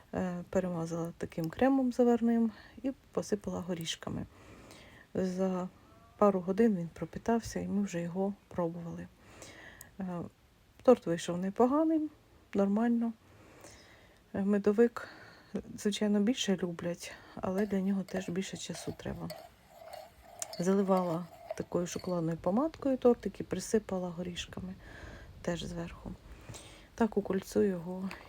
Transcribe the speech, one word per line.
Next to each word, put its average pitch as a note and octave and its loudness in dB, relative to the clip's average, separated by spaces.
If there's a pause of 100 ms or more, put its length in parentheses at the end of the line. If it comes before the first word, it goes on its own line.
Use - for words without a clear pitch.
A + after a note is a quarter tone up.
(140)
е, F3+ -4
перемазала E3+ -2
таким E3 -4
кремом C4 4
заварним A#3 4 (300)
і C4+ -2 (200)
посипала F#3 -4
горішками. E3 -6 (880)
За F#3 0 (500)
пару G3 8
годин G3 4
він E3+ -2
пропитався, - -2
і F3+ -4
ми G3 2
вже F#3 -2
його F#3 -2 (140)
пробували. E3+ -4 (960)
Е, G3 -4 (800)
торт B3 8
вийшов E3+ -2
непоганим, D4 2 (440)
нормально. A3+ 2 (1200)
Е, G3 0
медовик, G#3 4 (720)
звичайно, G#3 2
більше G3+ 2
люблять, E3+ -6 (220)
але G3 0
для G3 0
нього F#3+ 2
теж F#3+ -6
більше F3 -4
часу - -8
треба. - -8 (1300)
Заливала F#3 2 (300)
такою - -2
шоколадною E3+ -2
помадкою C4 0
тортик A#3+ 2
і - -6
присипала F#3 -2
горішками F3 -8 (680)
теж E3+ -4
зверху. F3 -10 (840)
Так A3+ 2
у G3+ 2
кольцу G3 0
його F#3 -2 (180)